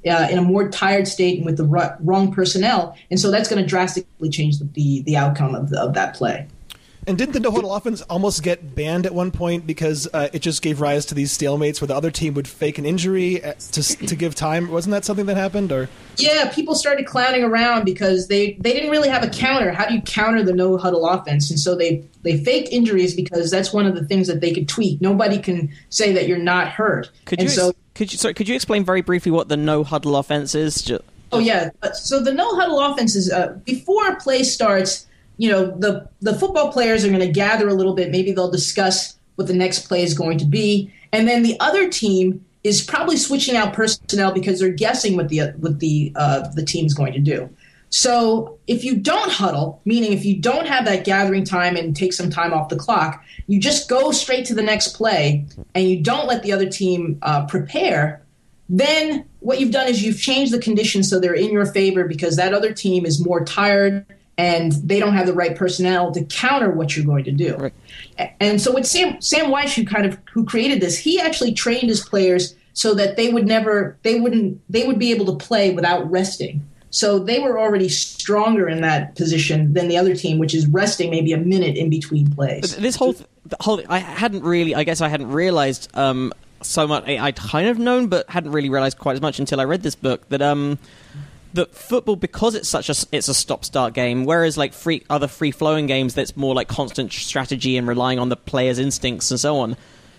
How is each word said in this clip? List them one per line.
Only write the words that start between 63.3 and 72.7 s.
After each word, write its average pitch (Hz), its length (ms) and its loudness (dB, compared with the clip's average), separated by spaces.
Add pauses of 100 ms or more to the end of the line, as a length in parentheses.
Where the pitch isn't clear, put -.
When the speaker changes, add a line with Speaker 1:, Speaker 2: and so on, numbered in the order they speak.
Speaker 1:
tired 202 640 2 (320)
and 170 360 2
they 151 260 0
don't 208 160 2
have 180 100 2
the 180 80 2
right 175 240 0
personnel 180 540 0
to 143 140 -4
counter 254 440 2
what 160 260 -2
you're 151 100 -2
going 143 180 2
to 135 80 -4
do. 143 240 0
Speaker 3:
Right. 135 180 -6 (460)
Speaker 1:
A-, - 120 -4 (120)
and 208 180 4
so 254 120 2
with 262 120 2
Sam, - 360 0
Sam 302 260 0
Wyche, 277 260 0
who 226 120 0
kind 208 200 0
of, 190 120 -2 (140)
who 226 140 0
created 240 360 0
this, 175 160 0
he 349 220 2
actually 311 340 0
trained 240 360 0
his 208 180 0
players 185 480 2 (180)